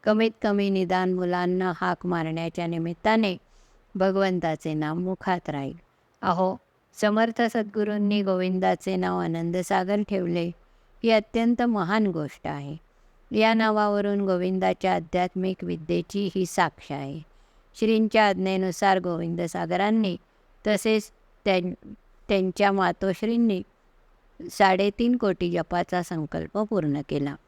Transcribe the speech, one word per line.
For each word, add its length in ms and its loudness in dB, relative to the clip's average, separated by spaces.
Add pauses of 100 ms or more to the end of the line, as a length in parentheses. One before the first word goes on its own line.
कमीत 280 4 (100)
कमी 280 2
निदान 440 0
मुलांना 600 0
हाक 300 -4
मारण्याच्या 600 -4
निमित्ताने 720 0 (580)
भगवंताचे 800 0
नाम 280 -2
मुखात 480 -4
राहील. 240 -6 (480)
अहो, 360 0 (440)
समर्थ 400 2
सद्गुरूंनी 800 0
गोविंदाचे 760 0
नाव 240 -2
आनंदसागर 920 -2
ठेवले, 420 -2 (520)
ही 60 2
अत्यंत 520 2
महान 460 0
गोष्ट 400 -6
आहे. 300 -8 (600)
या 140 6
नावावरून 680 2
गोविंदाच्या 760 0
आध्यात्मिक 680 -2
विद्येची 720 -4
ही 100 0
साक्ष 460 -2
आहे. 300 -8 (580)
श्रींच्या 480 4
आज्ञेनुसार 720 2
गोविंद 420 -4
सागरांनी 760 0 (500)
तसेच 440 0 (340)
त्यां-, 480 -2 (360)
त्यांच्या 420 2
मातोश्रींनी 880 0 (920)
साडेतीन 680 2
कोटी 340 0
जपाचा 500 -2
संकल्प 560 -6
पूर्ण 520 -2
केला. 260 -2 (120)